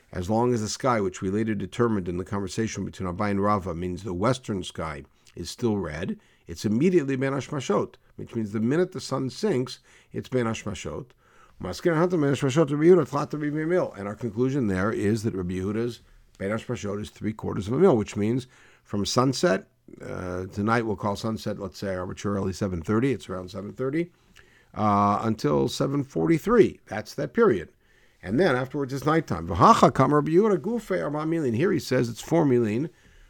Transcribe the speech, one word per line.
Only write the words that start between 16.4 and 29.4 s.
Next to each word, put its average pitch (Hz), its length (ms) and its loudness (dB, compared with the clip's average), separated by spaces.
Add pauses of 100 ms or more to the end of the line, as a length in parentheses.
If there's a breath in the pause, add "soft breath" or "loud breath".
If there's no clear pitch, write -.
Hashmashot 104 500 -6
is 107 120 -10
three 107 200 -6
quarters 95 360 -6
of 113 60 -2
a 135 40 0
mil, 175 180 6
which 104 220 0
means 113 300 0 (360 soft breath)
from 104 220 -2
sunset, 175 640 2 (380)
uh, 92 420 -6
tonight 110 340 0
we'll 107 160 -2
call 104 180 -2
sunset, 107 440 -6
let's 95 200 -10
say, 95 160 -4
arbitrarily 95 560 -2
seven 90 300 -2
thirty, 113 320 2
it's - 160 -10
around 92 200 -8
seven 101 220 -12
thirty, 139 400 -4 (640 soft breath)
uh, 101 480 4
until 131 480 0
seven 139 340 -2
forty-three. 165 840 4
That's - 260 -8
that 143 200 -6
period. 127 360 4 (520 soft breath)
And 95 160 -2
then 160 180 4
afterwards 135 380 -4
it's 135 120 -4
nighttime. 151 420 0